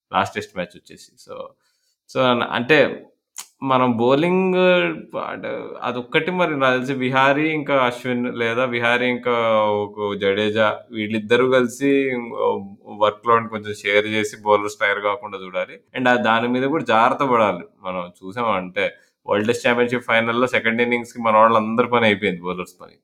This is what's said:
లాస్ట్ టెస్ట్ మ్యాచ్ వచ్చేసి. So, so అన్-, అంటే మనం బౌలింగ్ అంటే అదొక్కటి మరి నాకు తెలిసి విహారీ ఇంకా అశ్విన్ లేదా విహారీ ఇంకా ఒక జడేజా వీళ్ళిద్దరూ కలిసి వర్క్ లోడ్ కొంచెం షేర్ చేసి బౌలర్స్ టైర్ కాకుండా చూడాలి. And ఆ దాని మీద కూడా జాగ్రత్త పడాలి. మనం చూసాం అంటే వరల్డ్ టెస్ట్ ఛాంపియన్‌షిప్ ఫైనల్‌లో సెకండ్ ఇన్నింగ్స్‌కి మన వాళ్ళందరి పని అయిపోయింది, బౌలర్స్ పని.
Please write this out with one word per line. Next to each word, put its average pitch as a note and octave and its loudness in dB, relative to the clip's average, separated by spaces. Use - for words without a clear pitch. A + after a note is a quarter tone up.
లాస్ట్ F#2+ -2
టెస్ట్ - -10
మ్యాచ్ F2 -8
వచ్చేసి. - -20
So, - -18
so C3+ -4
అన్-, A#2+ 2
అంటే B2 2
మనం B2+ 2
బౌలింగ్ F3+ 2
అంటే - -8
అదొక్కటి B2 -2
మరి F3+ 0
నాకు C3 4
తెలిసి B2+ -4
విహారీ C3+ 2
ఇంకా C#3+ -2
అశ్విన్ B2 -4
లేదా A#2 0
విహారీ A#2+ 0
ఇంకా B2 -2
ఒక G#2 -4
జడేజా G#2+ 2
వీళ్ళిద్దరూ A2 0
కలిసి C3 2
వర్క్ G#2 0
లోడ్ A2+ 4
కొంచెం G#2 -10
షేర్ G#2 2
చేసి G#2+ -4
బౌలర్స్ G#2 2
టైర్ G2+ 0
కాకుండా G2+ -6
చూడాలి. F#2 -6
And B2+ 0
ఆ B2 4
దాని A#2 2
మీద C3 0
కూడా D#3+ -4
జాగ్రత్త B2+ 2
పడాలి. A2 0
మనం F#2 -6
చూసాం G#2+ -6
అంటే F#2 -4
వరల్డ్ G#2 0
టెస్ట్ A#2+ -4
ఛాంపియన్‌షిప్ A#2+ 0
ఫైనల్‌లో A#2 2
సెకండ్ A2+ 0
ఇన్నింగ్స్‌కి A#2+ -2
మన A2 2
వాళ్ళందరి A2+ 4
పని A#2 2
అయిపోయింది, F#2+ 0
బౌలర్స్ F2+ -8
పని. - -20